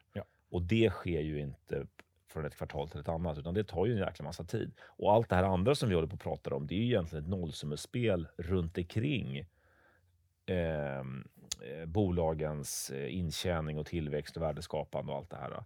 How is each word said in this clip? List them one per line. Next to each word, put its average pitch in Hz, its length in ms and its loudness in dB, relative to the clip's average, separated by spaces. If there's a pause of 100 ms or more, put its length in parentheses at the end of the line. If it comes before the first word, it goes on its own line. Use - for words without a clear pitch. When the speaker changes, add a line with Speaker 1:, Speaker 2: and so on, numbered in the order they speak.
(140)
Speaker 1:
Ja. 101 100 -6 (280)
Speaker 2:
Och 90 100 0
det 110 280 6
sker 85 320 -2
ju 76 180 -2
inte 69 460 -6 (420)
från 78 180 -6
ett 71 100 -8
kvartal 76 340 -6
till 78 100 -8
ett 73 100 -6
annat, 82 280 0
utan 78 160 -6
det 104 100 2
tar 90 220 0
ju 123 60 2
en 113 80 0
jäkla - 260 -2
massa 82 180 -8
tid. 104 280 -4 (100)
Och - 320 4
allt 113 160 6
det 92 60 4
här 90 80 8
andra 95 320 6
som 127 140 2
vi 92 60 4
håller 82 120 4
på - 80 -4
och - 60 -8
pratar 78 320 -4
om, 69 140 -2
det 78 80 -4
är 98 40 2
ju 117 60 2
egentligen 85 380 0
ett 80 60 -6
nollsummespel 87 1000 0 (100)
runt 85 400 0
omkring, 92 680 -2 (1000)
ehm, 71 840 0 (340)
eh, 76 240 -10
bolagens, 80 1040 0
eh, 67 260 -4
intjäning 80 640 0
och 76 80 -2
tillväxt 73 520 -4
och 82 60 -2
värdeskapande 73 680 -4
och 69 60 -4
allt - 120 -10
det - 80 -12
här. - 280 -8